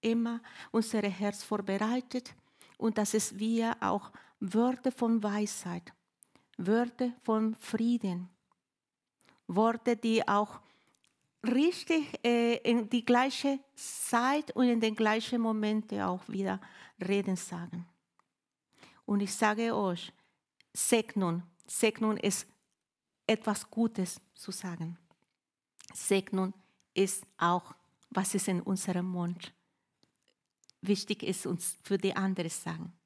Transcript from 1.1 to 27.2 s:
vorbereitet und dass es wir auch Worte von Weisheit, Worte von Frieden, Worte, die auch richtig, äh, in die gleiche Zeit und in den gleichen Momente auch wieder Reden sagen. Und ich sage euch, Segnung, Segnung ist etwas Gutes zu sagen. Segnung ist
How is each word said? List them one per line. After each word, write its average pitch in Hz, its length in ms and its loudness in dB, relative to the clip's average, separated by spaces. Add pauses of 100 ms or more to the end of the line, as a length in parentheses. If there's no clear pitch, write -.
vorbereitet 220 920 -2 (440)
und 220 180 0
dass 208 160 0
es 208 260 0
wir 226 420 0
auch 196 300 -2 (300)
Worte 240 500 2
von 226 320 0
Weisheit, 202 720 -4 (640)
Worte 240 560 0 (100)
von 220 320 2
Frieden, 214 760 -2 (1160)
Worte, 226 480 2
die 226 320 2
auch 208 320 0 (840)
richtig, 294 800 0
äh, 233 380 4
in 226 260 2
die 240 160 0
gleiche 269 560 2 (140)
Zeit 262 800 0
und 254 160 4
in 233 120 4
den 220 140 2
gleichen 220 480 2
Momente 214 640 0
auch 180 220 -4
wieder 190 340 -4 (360)
Reden 196 380 0
sagen. 175 500 -10 (1200)
Und 202 160 0
ich 196 140 -4
sage 226 420 2
euch, 185 360 -2 (600)
Segnung, 190 680 0 (240)
Segnung 214 500 2
ist - 300 -2 (800)
etwas 214 440 0
Gutes 220 500 -2 (140)
zu - 160 -14
sagen. 170 480 -8 (960)
Segnung 190 600 0 (400)
ist 190 320 2 (140)